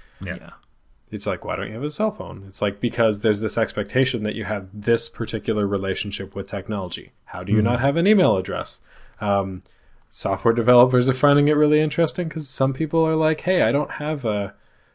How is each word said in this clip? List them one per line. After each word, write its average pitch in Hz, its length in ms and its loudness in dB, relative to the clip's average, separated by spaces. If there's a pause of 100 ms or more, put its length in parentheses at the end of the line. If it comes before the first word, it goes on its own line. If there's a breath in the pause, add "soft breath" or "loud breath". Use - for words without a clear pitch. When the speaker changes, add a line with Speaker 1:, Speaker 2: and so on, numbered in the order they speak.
(200 soft breath)
Speaker 1:
Yeah. 95 140 -8
Speaker 2:
Yeah. 87 80 -8
Speaker 1:
Yeah. 80 80 -18 (640)
Speaker 3:
It's 104 160 -6
like, 92 180 -6
"Why 90 100 -4
don't 95 120 -6
you 110 60 -10
have 117 100 -8
a 151 80 -4
cell 214 200 -2
phone?" 95 360 -12
It's - 140 -8
like, 101 180 -2
because 113 420 0
there's 107 200 2
this 110 160 -2
expectation 110 680 -2
that 104 120 -4
you 107 100 -6
have 98 280 -6
this 110 360 0
particular 107 580 -2
relationship 98 680 -4
with 98 120 -8
technology. 98 640 -8 (140)
How 90 180 -12
do 92 80 -2
you 110 80 4
Speaker 2:
Mm-hmm. 107 80 2
Speaker 3:
not 120 140 2
have 143 160 2
an 170 100 2
email 175 300 6
address? 90 420 -6 (420 soft breath)
Um, 98 400 0 (480)
software 107 440 0
developers 123 560 6
are 135 40 2
finding 143 360 4
it 151 80 4
really 151 240 4
interesting 156 480 -2
'cause 156 200 -8
some 135 240 2
people 156 320 0
are 160 100 0
like, 156 260 0
"Hey, 185 200 2
I 113 100 4
don't 143 200 0
have 151 340 -6
a, 104 300 -2 (400)